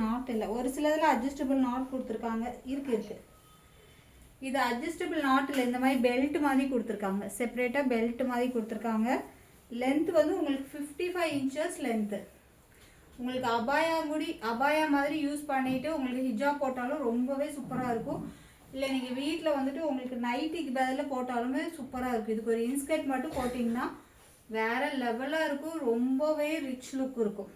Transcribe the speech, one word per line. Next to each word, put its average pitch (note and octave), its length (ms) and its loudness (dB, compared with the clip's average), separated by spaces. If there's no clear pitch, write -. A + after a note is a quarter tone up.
நாட் B3 300 0
இல்ல, G#3+ 120 0
ஒரு B3+ 180 0
சிலதுல D4+ 380 4
அட்ஜஸ்டபிள் C4+ 540 0
நாட் C4 260 -2
கொடுத்துருக்காங்க. A3+ 520 -2
இருக்கு, C#4 240 -2
இருக்கு. - 200 -6
இது C4 100 0
அட்ஜஸ்டபிள் D#4+ 600 -2
நாட் C#4 240 4
இல்ல, C4 160 2
இந்த B3 140 0
மாதிரி C4+ 220 4
பெல்ட் C4 400 4
மாதிரி C#4 240 4
கொடுத்துருக்காங்க, G#3 560 0
செப்பரேட்டா B3 420 0
பெல்ட் A#3 380 2
மாதிரி B3 240 2
கொடுத்துருக்காங்க. A3 560 0
லென்த் D4 380 2
வந்து D4+ 200 6
உங்களுக்கு C#4 340 0
ஃபிஃப்டி D4 420 -6
ஃபைவ் E4 240 0
இன்ச்சஸ் D4+ 380 -2
லென்த். G#3+ 280 0
உங்களுக்கு B3+ 380 -2
அபாயா D4 400 2
முடி, D#4 180 -2
அபாயா D4 320 4
மாதிரி C#4+ 220 2
யூஸ் D4 240 -4
பண்ணிட்டு C4 460 0
உங்களுக்கு C4 340 -2
ஹிஜாப் C#4 320 0
போட்டாலும் C4 460 -2
ரொம்பவே C4+ 480 0
சூப்பரா B3 380 -4
இருக்கும். C4+ 280 -4
இல்ல, C4+ 200 -2
நீங்க B3+ 160 -2
வீட்ல D#4 380 0
வந்துட்டு C#4 320 0
உங்களுக்கு B3+ 280 -4
நைட்டிக்கு D4+ 500 -2
பதிலா C4 340 2
போட்டாலுமே B3+ 520 -2
சூப்பரா B3+ 380 -6
இருக்கும். A3 220 0
இதுக்கு G#3+ 200 0
ஒரு A#3 140 0
இன்ஸ்கர்ட் C#4+ 420 0
மட்டும் C#4+ 260 -2
போட்டிங்கன்னா B3 480 0
வேற A3+ 260 0
லெவலா C4+ 440 0
இருக்கும், D4+ 300 -4
ரொம்பவே C#4+ 600 2
ரிச் B3+ 220 -8
லுக் B3 240 -2
இருக்கும். G3+ 320 -4